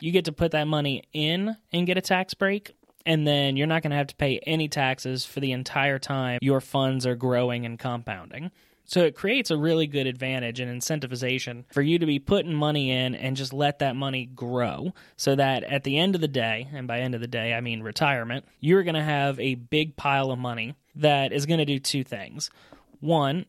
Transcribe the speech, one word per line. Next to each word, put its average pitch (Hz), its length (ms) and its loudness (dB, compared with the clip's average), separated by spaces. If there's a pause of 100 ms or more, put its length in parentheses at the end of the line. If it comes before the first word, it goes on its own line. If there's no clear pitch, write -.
You 165 120 -4
get 175 140 4
to 165 60 -4
put 165 200 0
that 151 160 2
money 143 360 0 (100)
in 175 420 0 (160)
and 175 140 2
get 180 140 2
a - 20 -4
tax 185 320 0
break, 202 380 -2 (340)
and 156 220 2
then 139 300 2
you're 147 100 2
not 160 160 2
gonna 143 140 0
have 143 100 0
to - 80 -16
pay 135 240 0
any 156 280 0
taxes 131 560 -2
for - 160 -8
the 139 120 0
entire 135 480 0
time 127 420 -2
your 135 200 4
funds 131 440 0
are 123 100 0
growing 123 480 0
and 117 140 -8
compounding. 120 720 -8 (360)
So 175 200 4
it 147 100 2
creates 190 360 0
a 156 60 2
really 160 300 2
good 143 200 0
advantage 127 520 -4
and 123 220 -6
incentivization 127 880 -4
for 143 100 2
you 160 180 4
to 165 60 0
be 143 140 2
putting 170 340 2
money 147 380 2
in 127 220 0
and 131 240 -4
just 135 160 -6
let 143 260 0
that 135 160 0
money 135 300 -4
grow, 123 680 -2 (220)
so 139 200 2
that 135 280 2
at 139 200 -2
the 139 160 0
end 190 160 4
of 165 60 0
the 156 60 2
day, 120 460 -2
and 127 140 -8
by 120 140 -2
end 127 120 -2
of 117 80 -6
the 120 60 -6
day, 117 260 -2
I 117 80 -2
mean 117 220 -4
retirement, 123 640 -2 (140)
you're 180 240 6
gonna 160 200 0
have 139 360 0
a 131 160 -2
big 151 400 -2
pile 135 360 0
of 123 80 -4
money 120 340 -6 (220)
that 143 360 4
is 143 140 0
gonna 160 200 2
do 139 140 0
two 139 240 -2
things. - 460 -10 (500)
One, 151 500 2